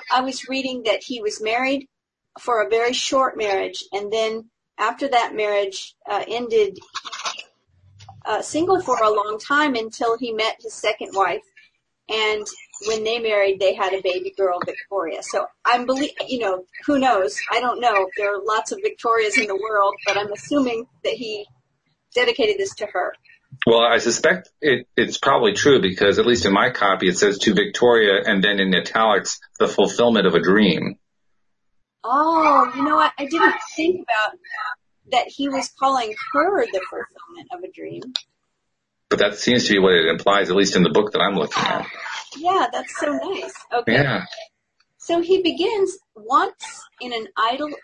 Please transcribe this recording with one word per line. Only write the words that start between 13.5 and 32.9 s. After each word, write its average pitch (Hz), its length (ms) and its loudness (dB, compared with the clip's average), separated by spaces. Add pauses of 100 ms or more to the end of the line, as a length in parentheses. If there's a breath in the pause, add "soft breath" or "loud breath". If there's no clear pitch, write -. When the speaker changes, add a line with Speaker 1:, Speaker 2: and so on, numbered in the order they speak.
Speaker 1:
they 196 160 2
had 190 200 -2
a 190 80 -4
baby 185 340 -4
girl, 180 300 0
Victoria. 165 560 -6
So - 240 -4 (180)
I'm 247 220 2
belie-, 269 280 -2 (140)
you 240 120 -4
know, 190 260 -4 (200)
who 285 120 2
knows? 220 400 2 (120)
I 226 100 0
don't 240 200 -2
know. 202 380 2
There 202 160 -2
are 196 100 -8
lots 220 280 -2
of 196 100 -10
Victorias 220 560 0
in 214 80 0
the 196 100 -4
world, 202 380 0 (120)
but 196 120 0
I'm 208 120 -4
assuming 247 560 -2 (180)
that - 100 -2
he 214 320 -10 (680)
dedicated 226 440 2
this 196 180 -4
to 208 100 -8
her. - 280 -4 (540 soft breath)
Speaker 2:
Well, 117 140 6
I 117 160 4
suspect 156 520 0 (100)
it, 139 360 0
it's 107 200 0
probably 123 360 2
true 147 280 6
because, 95 380 2
at 110 80 4
least 120 180 2
in 98 80 4
my 113 180 4
copy, 98 380 2
it 87 80 0
says, 98 220 4
"To 104 160 2
Victoria," 104 720 4
and 98 160 2
then 101 160 2
in 95 160 2
italics, 104 640 2 (220 soft breath)
"The 104 80 4
fulfillment 107 580 2
of 85 80 2
a 85 60 6
dream." 92 580 2 (1040)
Speaker 1:
Oh, 285 720 2
you 269 80 -4
know 302 140 0